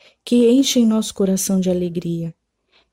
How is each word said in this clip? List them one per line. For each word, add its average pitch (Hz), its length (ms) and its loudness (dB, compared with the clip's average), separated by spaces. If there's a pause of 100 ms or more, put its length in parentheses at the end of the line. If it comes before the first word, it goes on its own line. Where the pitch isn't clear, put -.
(240)
que 240 280 2
enchem 254 340 2
nosso 220 300 -2
coração 190 440 0
de 185 120 0
alegria. 170 600 -6 (600)